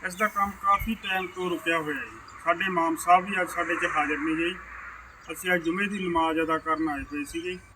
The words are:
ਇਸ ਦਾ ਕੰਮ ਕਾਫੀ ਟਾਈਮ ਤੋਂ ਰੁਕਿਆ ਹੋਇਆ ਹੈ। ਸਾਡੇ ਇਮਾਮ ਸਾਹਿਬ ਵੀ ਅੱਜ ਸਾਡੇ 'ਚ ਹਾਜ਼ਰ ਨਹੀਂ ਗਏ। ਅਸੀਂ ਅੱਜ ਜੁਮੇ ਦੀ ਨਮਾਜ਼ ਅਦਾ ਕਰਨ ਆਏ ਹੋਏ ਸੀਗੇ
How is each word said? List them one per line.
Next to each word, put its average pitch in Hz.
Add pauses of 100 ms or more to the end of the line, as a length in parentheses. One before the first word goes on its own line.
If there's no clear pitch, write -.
ਇਸ 180
ਦਾ 208
ਕੰਮ 202 (120)
ਕਾਫੀ 202
ਟਾਈਮ 190
ਤੋਂ 180
ਰੁਕਿਆ 165
ਹੋਇਆ 151
ਹੈ। -
ਸਾਡੇ 170
ਇਮਾਮ 165
ਸਾਹਿਬ 180
ਵੀ 196
ਅੱਜ 175
ਸਾਡੇ 170
'ਚ 170
ਹਾਜ਼ਰ 147
ਨਹੀਂ 156
ਗਏ। 170 (800)
ਅਸੀਂ 180
ਅੱਜ 165
ਜੁਮੇ 185
ਦੀ 196
ਨਮਾਜ਼ 165
ਅਦਾ 160
ਕਰਨ 160
ਆਏ 139
ਹੋਏ 143
ਸੀਗੇ 175 (180)